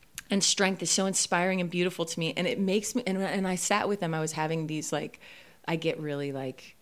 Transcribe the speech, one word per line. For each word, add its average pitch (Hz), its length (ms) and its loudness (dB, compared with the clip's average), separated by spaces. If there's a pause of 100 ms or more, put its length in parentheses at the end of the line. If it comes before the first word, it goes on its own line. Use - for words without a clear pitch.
(300)
and 202 140 4
strength 190 400 2
is 170 80 0
so 190 140 4
inspiring 185 560 2
and 175 80 0
beautiful 175 360 0
to 170 140 -6
me, 165 160 0
and 180 100 0
it 175 140 0
makes 196 340 2
me, 254 140 0
and, 190 100 0
and 190 300 0
I 185 80 0
sat 202 320 0
with 202 140 0
them, 165 120 0
I 160 60 0
was 156 140 -2
having 160 340 0
these, 151 240 -4
like, - 300 -4 (440)
I 165 120 0
get 160 240 -2
really, 143 320 -4
like, 135 480 -8